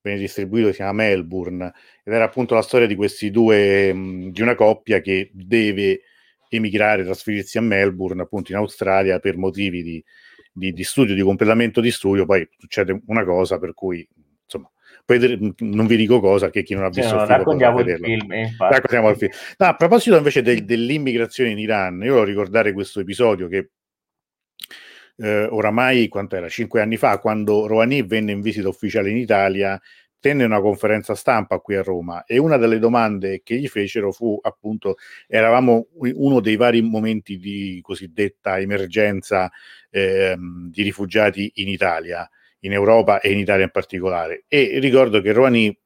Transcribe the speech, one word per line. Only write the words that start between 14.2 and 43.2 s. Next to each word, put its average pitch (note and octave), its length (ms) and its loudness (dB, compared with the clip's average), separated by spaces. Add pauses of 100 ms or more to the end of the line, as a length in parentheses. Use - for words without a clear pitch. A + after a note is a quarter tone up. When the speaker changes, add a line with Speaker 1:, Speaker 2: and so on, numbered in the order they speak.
Speaker 1:
insomma, - 260 -16 (340)
poi B2 140 2
dre-, A#2+ 200 2 (200)
non A2 280 -2
vi A#2 100 4
dico A2+ 240 4
cosa, G2 280 2
che G2+ 140 -4
chi F#2 100 -8
non F#2+ 120 -4
ha F#2 80 -4
Speaker 2:
Sì, F2+ 80 -4
Speaker 1:
visto A2 160 0
Speaker 2:
no, G#2+ 60 2
Speaker 1:
il G#2+ 40 0
film A#2+ 120 4
potrà C#3+ 200 0
Speaker 2:
raccontiamo B2 220 4
il A#2+ 40 2
Speaker 1:
vederlo. F2 220 -4
Speaker 2:
film, G#2+ 260 -4
infatti. A2 420 0
Speaker 1:
Raccontiamo A#2+ 360 2
il G#2 60 0
film. G2+ 140 -4 (280)
No, F#3+ 80 4
a E3 80 2
proposito G3 420 4
invece C#3+ 240 4
del, A#2 240 0
dell'immigrazione A#2+ 880 -2
in G#2 80 -6
Iran, G2 440 -4
io C3 120 0
volevo A2+ 100 6
ricordare G#2 480 0
questo G2 280 -8
episodio F#2+ 480 0
che F#2 240 -6 (1500)
eh, G#2+ 240 0
oramai, A2+ 640 2
quant'era? F#2+ 400 -8
Cinque A2+ 320 -4
anni A2 160 -2
fa, G#2+ 220 2
quando G#2+ 480 0
Rouhani A#2 360 2
venne G#2+ 300 -2
in G2+ 80 -6
visita G#2 280 -4
ufficiale G2+ 420 -2
in A2 60 -2
Italia, G2 640 0 (380)
tenne C#3 260 2
una G#2+ 160 2
conferenza G#2 540 0
stampa G#2 460 0
qui G2+ 160 -6
a F#2+ 60 -2
Roma F2 420 -8
e A#2 140 -2
una D3+ 200 2
delle A2+ 200 2
domande G#2+ 640 0
che A#2 140 -6
gli C#3 120 -6
fecero G2+ 440 -4
fu G#2+ 300 -4
appunto, G#2 540 -6 (300)
eravamo A#2 640 4
u-, B2+ 220 -6
uno C#3 260 2
dei G#2+ 160 0
vari A#2 260 4
momenti A2 560 -4
di G2 440 -10
cosiddetta F#2+ 760 -6
emergenza, G2 920 -2 (380)
ehm, F#2 840 -2
di G2+ 120 -6
rifugiati G2+ 760 0
in G2 120 -6
Italia, E2+ 600 -4 (320)
in F#2+ 120 -8
Europa G2+ 480 4